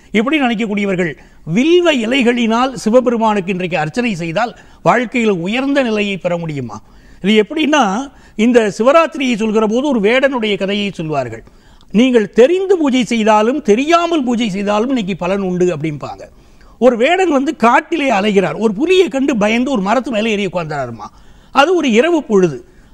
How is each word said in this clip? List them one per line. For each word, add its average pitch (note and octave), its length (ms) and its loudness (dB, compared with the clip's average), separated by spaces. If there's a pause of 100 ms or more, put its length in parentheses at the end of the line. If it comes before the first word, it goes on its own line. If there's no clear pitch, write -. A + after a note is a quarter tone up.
(120)
இப்படி C#4 300 0
நினைக்கக்கூடியவர்கள் G3+ 720 -2 (420)
வில்வ E4 380 4
இலைகளினால் A#3+ 800 0
சிவபெருமானுக்கு A3 760 0
இன்றைக்கு F3 260 -4
அர்ச்சனை G3 380 -2
செய்தால் E3+ 400 -4 (300)
வாழ்க்கையில A3+ 440 0
உயர்ந்த B3 540 -2
நிலையை G#3 340 -2
பெற F3 200 -4
முடியுமா? C#3 440 -8 (400)
இது G#3+ 220 2
எப்படின்னா, C#4 680 -2 (240)
இந்த A3 420 2
சிவராத்திரியை C#4 580 2
சொல்கிற A3 320 0
போது B3 200 0
ஒரு C4 120 0
வேடனுடைய A3+ 580 0
கதையை G3+ 340 -4
சொல்வார்கள். C3+ 520 -6 (480)
நீங்கள் A#3+ 380 2
தெரிந்து F4+ 480 4
பூஜை C4 260 0
செய்தாலும் A3 580 2
தெரியாமல் D#4+ 640 2
பூஜை A#3 260 -2
செய்தாலும் G3+ 380 -2
இன்னைக்கு G#3 280 -4
பலன் F#3 260 -2
உண்டு F3+ 240 0
அப்படிம்பாங்க. D3 560 -6 (580)
ஒரு A#3+ 180 6
வேடன் E4+ 340 2
வந்து C#4 240 0
காட்டிலே C#4+ 540 2
அலைகிறார், F#3+ 480 0
ஒரு G#3 160 0
புலியை E4+ 340 2
கண்டு C4+ 300 -2
பயந்து A#3 340 0
ஒரு A#3 100 0
மரத்து A#3 300 -2
மேலே A3+ 200 -2
ஏறி G3+ 140 -2
உட்கார்ந்தாருமா. C#3+ 600 -8 (440)
அது D#4 240 2
ஒரு D4 160 0
இரவு D4+ 320 2
பொழுது. F3+ 420 0 (280)